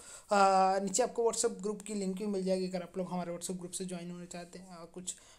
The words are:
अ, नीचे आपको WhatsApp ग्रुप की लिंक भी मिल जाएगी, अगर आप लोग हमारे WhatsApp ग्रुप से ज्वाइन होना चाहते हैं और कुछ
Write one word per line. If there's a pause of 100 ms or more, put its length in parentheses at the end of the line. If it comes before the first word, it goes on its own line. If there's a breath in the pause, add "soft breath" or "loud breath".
(320 loud breath)
अ,
नीचे
आपको
WhatsApp
ग्रुप
की
लिंक
भी
मिल
जाएगी,
अगर
आप
लोग
हमारे
WhatsApp
ग्रुप
से
ज्वाइन
होना
चाहते
हैं
और
कुछ (240 loud breath)